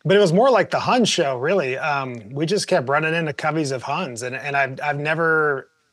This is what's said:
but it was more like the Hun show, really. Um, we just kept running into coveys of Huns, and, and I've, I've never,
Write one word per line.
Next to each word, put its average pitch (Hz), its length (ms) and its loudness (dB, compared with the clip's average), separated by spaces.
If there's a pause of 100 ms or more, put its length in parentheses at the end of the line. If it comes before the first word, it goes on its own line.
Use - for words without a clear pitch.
but 190 140 4
it - 20 6
was 175 140 4
more 233 180 6
like 190 200 2
the 135 100 0
Hun 226 240 2
show, 139 320 0
really. 135 400 0
Um, 127 540 -4
we 143 140 -2
just 190 220 -2
kept 147 220 0
running 156 240 2
into 165 180 -2
coveys 151 400 -2
of 123 120 -6
Huns, 135 400 -6
and, 123 120 -8
and 139 220 -4
I've, 135 260 0
I've 143 160 -2
never, 156 720 0 (240)